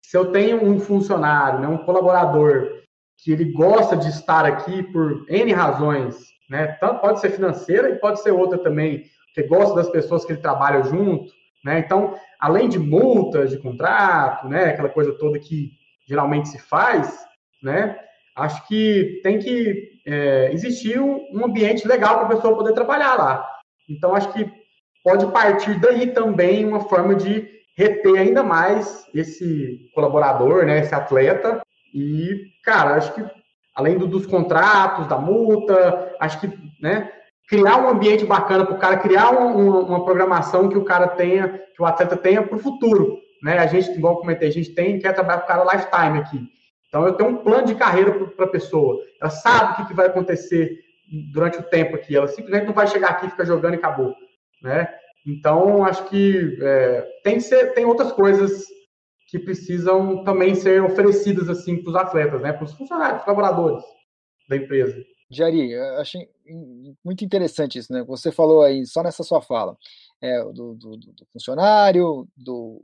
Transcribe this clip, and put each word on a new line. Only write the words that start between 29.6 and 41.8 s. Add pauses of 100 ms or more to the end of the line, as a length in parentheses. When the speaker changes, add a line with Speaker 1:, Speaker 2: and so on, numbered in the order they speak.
Speaker 1:
colaborador,
né,
esse
atleta. (320)
E, (120)
cara,
acho
que (480)
além
do,
dos
contratos,
da
multa,
acho
que, (320)
né, (360)
criar
um
ambiente
bacana
pro
cara,
criar
uma,
uma,
uma
programação
que
o
cara
tenha, (280)
que